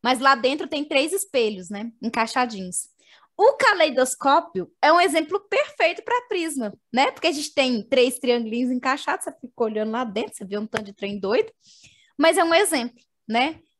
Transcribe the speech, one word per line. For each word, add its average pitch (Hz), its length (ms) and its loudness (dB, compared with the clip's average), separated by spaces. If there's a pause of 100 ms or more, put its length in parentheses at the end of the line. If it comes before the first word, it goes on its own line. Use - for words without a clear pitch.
mas 247 200 0
lá 277 160 4
dentro 269 320 -2
tem 294 160 -4
três 294 280 0
espelhos, 214 580 -2
né, 208 200 -8 (100)
encaixadinhos. 226 880 -4 (500)
O 480 120 8
caleidoscópio 285 1160 2 (140)
é 294 100 6
um 349 80 6
exemplo 330 380 0 (100)
perfeito - 540 0
pra 494 260 -2
prisma, 294 460 -4 (180)
né? 254 200 2
Porque - 160 -2
a 349 40 2
gente 294 220 -6
tem 254 340 0
três 262 300 2
triangulinhos 240 540 0
encaixados, 269 520 -2
você 320 80 -10
fica - 300 -8
olhando 220 300 -2
lá 240 100 -4
dentro, 233 320 -6
você - 100 -14
vê 196 140 -8
um 214 80 -6
tanto 214 200 -6
de 202 60 -16
trem 202 280 -8
doido, 233 280 -2 (680)
mas 320 180 4
é 381 60 4
um 330 100 2
exemplo, 330 480 0 (280)
né? 254 320 -2 (200)